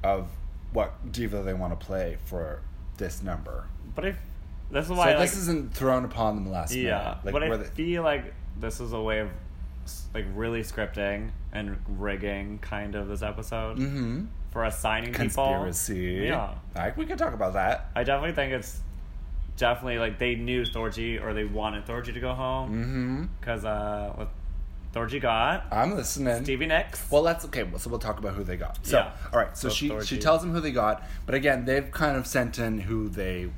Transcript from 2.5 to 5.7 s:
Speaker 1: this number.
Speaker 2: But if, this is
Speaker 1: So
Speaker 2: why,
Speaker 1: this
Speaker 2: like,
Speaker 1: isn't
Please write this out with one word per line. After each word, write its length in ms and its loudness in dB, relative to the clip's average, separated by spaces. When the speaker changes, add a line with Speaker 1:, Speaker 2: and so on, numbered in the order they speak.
Speaker 1:
this 240 -4
number. 460 -4
Speaker 2:
But 100 -2
if, 120 0
this 120 2
is 60 -2
Speaker 1:
So 80 2
Speaker 2:
why, 160 8
Speaker 1:
this 60 8
Speaker 2:
like, 120 6
Speaker 1:
isn't 420 0